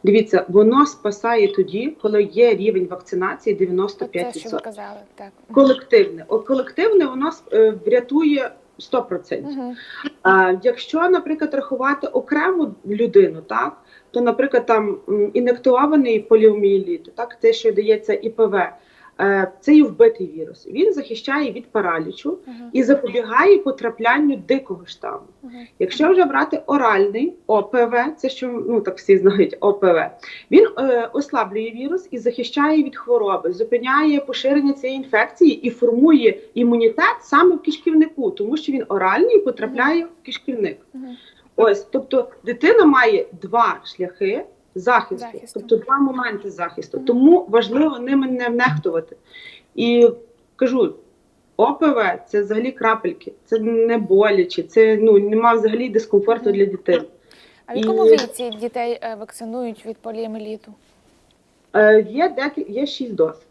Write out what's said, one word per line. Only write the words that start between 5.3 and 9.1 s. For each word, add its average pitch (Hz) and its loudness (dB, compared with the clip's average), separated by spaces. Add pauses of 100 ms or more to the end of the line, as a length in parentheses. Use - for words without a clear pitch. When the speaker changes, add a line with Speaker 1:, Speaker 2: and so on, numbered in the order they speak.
Speaker 2:
Мгм. 226 -18
Speaker 1:
Колективне. 233 4
О, 220 -2
колективне 311 0
воно 262 -6
сп-, - -10
е, 220 4 (120)
врятує 269 0 (260)
сто - -4
процентів. 233 -10